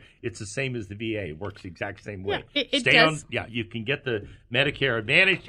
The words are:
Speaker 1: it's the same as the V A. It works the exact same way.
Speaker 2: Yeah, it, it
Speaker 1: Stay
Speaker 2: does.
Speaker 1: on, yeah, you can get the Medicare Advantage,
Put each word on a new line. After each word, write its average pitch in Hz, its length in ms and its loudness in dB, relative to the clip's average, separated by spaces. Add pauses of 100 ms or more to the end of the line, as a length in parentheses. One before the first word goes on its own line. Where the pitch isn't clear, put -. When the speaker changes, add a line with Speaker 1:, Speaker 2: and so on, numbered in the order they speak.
(240)
Speaker 1:
it's - 160 -6
the 110 60 -8
same 131 320 -4
as 104 100 -6
the 104 80 -10
V 110 220 -4
A. 101 100 -4
It 78 120 -8
works 98 220 -8
the 104 60 -12
exact 101 360 -8
same 101 200 -10
way. - 200 0 (100)
Speaker 2:
Yeah, 285 80 2
it, - 100 -4
it 277 80 2
Speaker 1:
Stay 233 140 4
Speaker 2:
does. 156 320 6
Speaker 1:
on, - 40 -20
yeah, 117 200 -2
you 113 160 -4
can 113 180 -6
get 135 220 -4
the 110 220 -2 (240)
Medicare 135 460 2
Advantage, 160 520 2